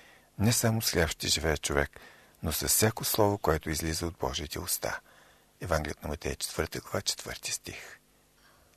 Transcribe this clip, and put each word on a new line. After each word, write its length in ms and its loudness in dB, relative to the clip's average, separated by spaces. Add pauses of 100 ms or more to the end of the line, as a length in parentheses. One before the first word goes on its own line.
(380)
Не 140 6
само 300 4
с 80 0
хляб 200 2
ще 180 -4
живее 280 2
човек, 440 0 (420)
но 100 0
с 160 -2
всяко 360 2
слово, 340 4
което 320 2
излиза 360 0
от 120 -6
Божиите 400 -4
уста. 420 -4 (600)
Евангелието 420 -2
на 60 -6
Матея, 280 -4
четвърта 440 -4
глава, 200 -4
четвърти 520 -6
стих. 460 -10 (800)